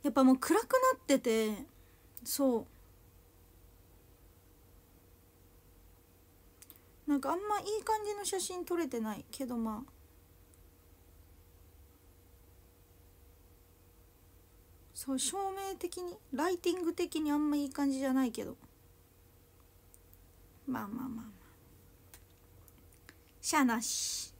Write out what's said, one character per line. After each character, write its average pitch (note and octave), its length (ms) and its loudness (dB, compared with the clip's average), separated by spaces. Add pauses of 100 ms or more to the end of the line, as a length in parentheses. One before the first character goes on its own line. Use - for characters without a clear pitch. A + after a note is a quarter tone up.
や C#4+ 80 -2
っ - 20 -8
ぱ C4+ 100 6
も C4 100 10
う C4 40 6
暗 E4 240 4
く - 20 -4
な - 60 -10 (280)
っ - 80 -20
て C4+ 140 4
て、 A3 460 0 (580)
そ B3+ 360 2
う。 - 80 -10 (4000)
な D4 80 4
ん C4+ 60 2
か C4+ 100 0
あ E4 40 2
ん F4+ 40 -2
ま G#4 200 0
い - 40 -8 (160)
い G4+ 40 -10
感 G#4+ 220 0
じ G#4 100 -2
の G4+ 100 -8
写 G4 140 -2
真 F4+ 260 -6
撮 F4 100 -2
れ E4+ 120 0
て B3 120 -4
な A3 160 -4
い - 160 -14
け - 140 -6
ど、 B3 100 -6
ま A3+ 320 -4
あ。 - 40 -20 (4000)
そ - 200 -6
う、 C4 60 0
照 - 180 -2 (140)
明 G4 280 -6
的 F4+ 240 -8
に、 F4 140 -8 (160)
ラ D4 160 0
イ F4+ 80 0
テ F4 140 0
ィ F4 60 0
ン F#4 60 -4
グ E4 80 0
的 E4+ 300 -4
に D4 100 0
あ D4 60 2
ん D4+ 120 2
ま D4 60 2
い C#4+ 100 0
い C4+ 40 -6
感 C#4+ 200 0
じ C4 100 0
じ C4+ 60 -2
ゃ C4 80 2
な C4 120 4
い A#3 60 0
け A3 120 -8
ど。 - 140 -10 (2000)
ま A#3 160 -4
あ G3+ 40 -8
ま A3+ 180 -8
あ - 20 -6
ま - 0 -
あ - 0 -
ま A3+ 160 -10
あ。 - 20 -14 (2250)
し - 140 0
ゃ D#4 40 6
あ C#4 40 6
な A#3 180 4
し。 - 580 -4